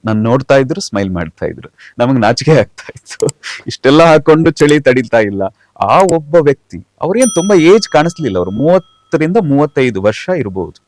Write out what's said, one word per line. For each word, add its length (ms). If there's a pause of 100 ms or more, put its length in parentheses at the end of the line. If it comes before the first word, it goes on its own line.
ನಾನ್ 180
ನೋಡ್ತಾ 340
ಇದ್ರು, 240
ಸ್ಮೈಲ್ 300
ಮಾಡ್ತಾ 360
ಇದ್ರು. 220 (300)
ನಮಗ್ 220
ನಾಚಿಕೆ 400
ಆಗ್ತಾ 360
ಇತ್ತು, 300 (400)
ಇಷ್ಟೆಲ್ಲ 360
ಹಾಕೊಂಡು 480
ಚಳಿ 300
ತಡೀತಾ 380
ಇಲ್ಲ. 240 (380)
ಆ 180 (180)
ಒಬ್ಬ 180
ವ್ಯಕ್ತಿ, 440 (220)
ಅವ್ರೇನ್ 340
ತುಂಬಾ 200
ಏಜ್ 340
ಕಾಣಿಸ್ಲಿಲ್ಲ, 500
ಅವ್ರು 120
ಮೂವತ್ತರಿಂದ 840 (140)
ಮೂವತ್ತೈದು 520
ವರ್ಷ 340
ಇರ್ಬೋದು 520